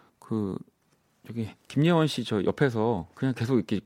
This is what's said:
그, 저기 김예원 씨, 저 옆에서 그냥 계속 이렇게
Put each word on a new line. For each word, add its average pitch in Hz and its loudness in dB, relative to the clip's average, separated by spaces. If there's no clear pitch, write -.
그, 107 -4
저기 110 -8
김예원 160 4
씨, 127 -2
저 107 0
옆에서 113 0
그냥 135 0
계속 123 0
이렇게 104 0